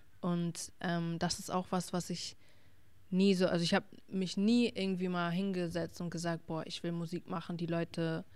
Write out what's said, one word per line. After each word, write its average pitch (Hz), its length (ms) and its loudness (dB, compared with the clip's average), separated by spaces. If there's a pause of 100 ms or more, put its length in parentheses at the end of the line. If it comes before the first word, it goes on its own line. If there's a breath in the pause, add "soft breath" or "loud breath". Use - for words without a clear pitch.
(220)
Und, 170 580 0
ähm, 170 380 0
das 175 200 0
ist - 120 -8
auch 185 200 0
was, 180 220 -2
was 175 160 -2
ich - 280 -6 (720)
nie 190 240 6
so, 180 140 4
also 170 140 4
ich 170 120 2
hab 196 100 4 (240)
mich 190 300 -2
nie 233 300 6
irgendwie 190 400 -2
mal 175 220 0
hingesetzt 175 720 -2
und 175 100 -4
gesagt, 165 360 -4
boah, 160 200 -4
ich - 160 -10
will 170 100 -2
Musik 170 360 -4
machen, 175 300 -4
die 170 80 -4
Leute 165 580 -2 (120)